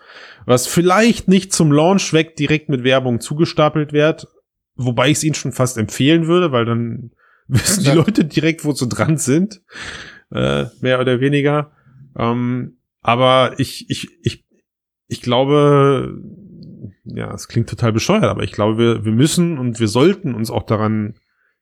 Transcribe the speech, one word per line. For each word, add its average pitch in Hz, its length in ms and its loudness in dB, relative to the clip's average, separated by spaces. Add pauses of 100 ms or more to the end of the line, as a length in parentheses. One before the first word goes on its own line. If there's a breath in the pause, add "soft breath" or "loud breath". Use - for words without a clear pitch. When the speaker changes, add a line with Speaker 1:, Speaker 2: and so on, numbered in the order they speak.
(440 loud breath)
Speaker 1:
was 127 220 2
vielleicht 190 640 2
nicht 190 260 2
zum 156 180 4
Launch 170 400 2
weg 160 240 0
direkt 151 320 -2
mit 127 160 -2
Werbung 127 360 2
zugestapelt 151 760 -2
wird, 151 340 0 (460)
wobei 127 340 0
ich's 151 160 0
ihnen 156 100 0
schon - 180 -8
fast 123 260 -2
empfehlen 143 480 2
würde, 170 260 2
weil 117 140 0
dann 117 460 -4 (180)
<laughs> - 180 -20
wissen 170 360 0
die 135 40 4
Speaker 2:
Ja. 139 60 4
Speaker 1:
Leute 202 320 4
direkt, 156 400 -2
wo 147 60 0
sie 127 160 -4
dran 110 280 0
sind, 156 460 -2 (680 loud breath)
äh, 69 320 -2 (180)
mehr 127 180 0
oder 127 200 0
weniger. 143 500 0 (480 soft breath)
Ähm, 123 580 -4 (240)
aber 127 560 2
ich, - 320 -6
ich, - 200 -8 (140)
ich, - 220 -14 (640)
ich - 140 -12
glaube, 139 920 2 (920)
ja, 113 280 -10
es - 160 -16
klingt 117 220 -4
total 113 220 -2
bescheuert, 175 320 2
aber - 180 -2
ich 104 100 -6
glaube, 110 260 0
wir, 113 280 0
wir 110 60 0
müssen 160 460 2
und 120 220 -6
wir 113 80 2
sollten 143 460 0
uns 110 160 -6
auch 117 140 -4
daran 107 500 -2 (480)